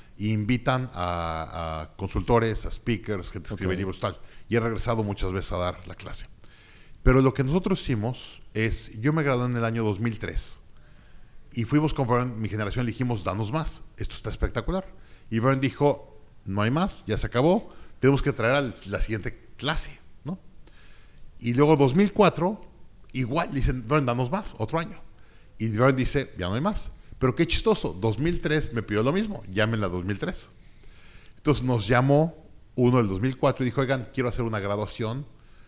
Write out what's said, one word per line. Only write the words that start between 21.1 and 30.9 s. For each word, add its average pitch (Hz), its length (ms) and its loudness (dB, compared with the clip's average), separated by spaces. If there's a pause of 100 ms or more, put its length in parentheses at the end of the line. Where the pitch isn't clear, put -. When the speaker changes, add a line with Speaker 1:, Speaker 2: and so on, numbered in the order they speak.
Speaker 1:
Y 120 160 -2
luego 147 200 6
dos 135 200 6
mil 196 180 4
cuatro, 190 480 4 (520)
igual, 131 380 -2
dicen: 131 360 0
"Vern, 143 180 4
danos 120 240 0
más, 196 300 -4
otro 113 180 -2
año". - 240 -6 (560)
Y 113 120 -2
Vern 127 260 4
dice: 131 420 0
"Ya 90 100 -2
no 95 60 0
hay 123 80 0
más". 196 300 -2 (260)
Pero 127 180 2
qué 170 100 2
chistoso, 156 540 0
dos 107 180 0
mil 165 240 0
tres 151 320 0
me 117 80 -2
pidió 107 220 2
lo 135 80 2
mismo, 202 400 -2
llámenla 107 360 2
dos 90 180 -2
mil 98 120 -2
tres. - 320 -6 (880)